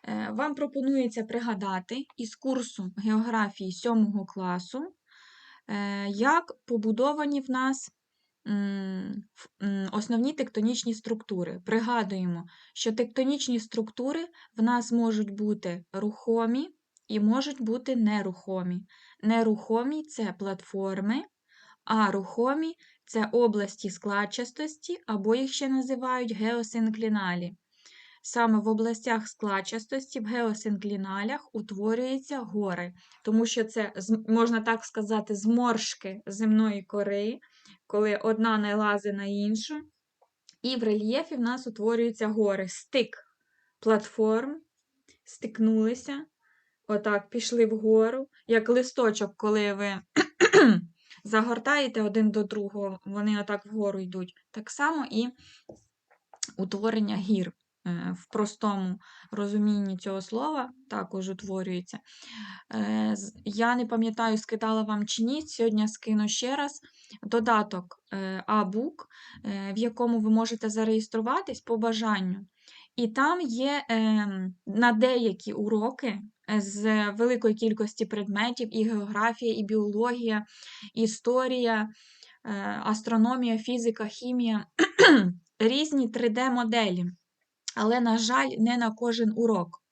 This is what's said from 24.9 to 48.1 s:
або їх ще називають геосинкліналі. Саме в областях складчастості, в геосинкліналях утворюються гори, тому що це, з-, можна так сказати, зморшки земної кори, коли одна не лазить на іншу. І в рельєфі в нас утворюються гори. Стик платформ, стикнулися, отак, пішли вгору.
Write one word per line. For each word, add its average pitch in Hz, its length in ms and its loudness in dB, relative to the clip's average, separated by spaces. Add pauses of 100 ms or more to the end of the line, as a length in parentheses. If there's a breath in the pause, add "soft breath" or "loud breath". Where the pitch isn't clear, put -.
або 214 280 0
їх 269 180 -2
ще 277 160 -4
називають 254 640 -2
геосинкліналі. 220 1200 -2 (680 loud breath)
Саме 226 320 4
в 208 100 0
областях 220 600 0
складчастості, 220 920 -4
в 214 40 -6
геосинкліналях 208 1300 -4
утворюються 233 840 -4
гори, 180 540 -4 (300 soft breath)
тому 220 240 2
що 226 180 -2
це, 220 320 -4
з-, 220 320 -2
можна 233 320 4
так 226 240 -2
сказати, 214 500 -4
зморшки 220 920 0
земної 214 560 2
кори, 202 560 -2 (480 soft breath)
коли 208 300 2
одна 220 420 2
не 208 160 0
лазить 208 420 2
на 196 80 -4
іншу. 214 560 -2 (840)
І 254 140 -2
в 233 80 -2
рельєфі 220 520 0
в 247 40 -4
нас 247 260 -2
утворюються 226 600 -2
гори. 202 400 0
Стик - 560 -4 (560)
платформ, 220 800 2 (640 soft breath)
стикнулися, 220 1000 0 (640)
отак, 208 420 0
пішли 233 360 2
вгору. 220 600 2 (180 soft breath)